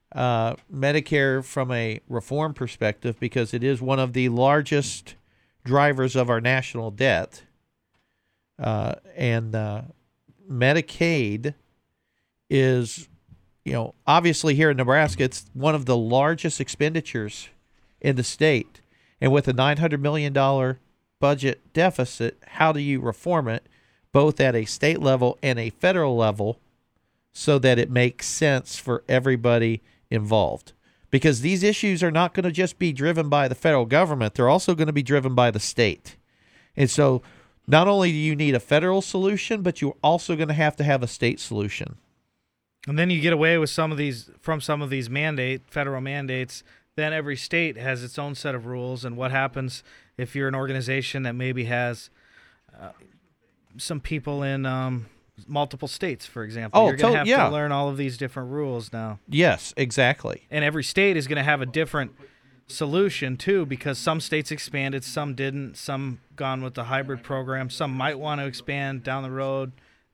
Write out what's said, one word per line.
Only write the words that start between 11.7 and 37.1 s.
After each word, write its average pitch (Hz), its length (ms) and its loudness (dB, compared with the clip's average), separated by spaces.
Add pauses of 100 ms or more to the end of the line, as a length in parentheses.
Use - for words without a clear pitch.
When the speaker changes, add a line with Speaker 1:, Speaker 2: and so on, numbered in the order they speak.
Speaker 1:
is, 131 580 2 (560)
you - 100 -6
know, 117 200 -4 (120)
obviously 160 500 4
here 151 160 6
in 139 60 0
Nebraska, 135 460 2
it's - 300 -2
one 147 220 2
of 139 100 -4
the 127 100 4
largest 139 640 0
expenditures 147 920 -4 (520)
in 139 140 2
the 123 80 0
state. - 580 0 (400)
And 131 100 4
with 143 160 4
a 131 60 4
nine 139 240 2
hundred 151 240 0
million 147 320 -2
dollar 135 460 2 (400)
budget 135 420 2 (120)
deficit, 131 640 0 (100)
how 160 240 2
do 151 80 -2
you 143 200 0
reform 139 480 -2
it, 113 180 -4 (460)
both 143 280 4
at 131 160 4
a 110 100 0
state 151 340 0
level 131 440 2
and 127 160 0
a 110 100 -4
federal 160 480 0
level, 107 420 0 (720)
so - 280 2
that 127 180 6
it 120 140 2
makes 123 360 2
sense - 500 0
for 120 300 -4
everybody 120 720 2 (280)
involved? 104 640 0 (380)
Because 139 300 4
these 175 220 0
issues 202 380 2
are 175 100 2
not 170 220 2
gonna 180 180 -2
just 180 280 -2
be 175 120 0
driven 151 380 0
by 143 180 4
the 127 80 -4
federal 143 300 2
government, 135 480 2
they're 123 160 4
also 175 260 4
gonna 156 160 0
be 143 120 0
driven 131 320 0
by 123 160 6
the 104 80 -2
state. - 580 -2 (580)
And 139 140 4
so 135 320 2 (460)